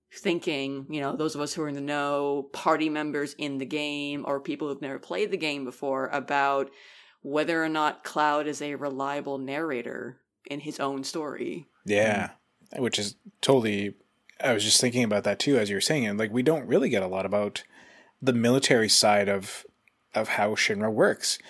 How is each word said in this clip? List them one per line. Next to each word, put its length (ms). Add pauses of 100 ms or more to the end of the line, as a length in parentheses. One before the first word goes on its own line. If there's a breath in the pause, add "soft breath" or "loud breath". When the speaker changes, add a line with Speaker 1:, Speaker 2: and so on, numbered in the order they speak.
(140)
Speaker 1:
thinking, 760
you 100
know, 160
those 200
of 60
us 120
who 80
are 80
in 60
the 60
know, 720
party 380
members 480
in 220
the 60
game, 640
or 140
people 260
who've 140
never 180
played 320
the 60
game 260
before, 440
about 640 (520 loud breath)
whether 420
or 60
not 340
Cloud 440
is 140
a 140
reliable 640
narrator 840 (260)
in 160
his 180
own 260
story. 600 (180)
Speaker 2:
Yeah, 460 (440)
Speaker 3:
Mm. 60
Speaker 2:
which 180
is 160 (260)
totally, 520 (500)
I 100
was 100
just 180
thinking 220
about 220
that 140
too 180
as 120
you 60
were 60
saying 240
it. 120
Like, 140
we 120
don't 240
really 220
get 140
a 40
lot 180
about 380 (580 loud breath)
the 120
military 560
side 400
of, 360 (500)
of 140
how 260
Shinra 360
works. 460 (120 loud breath)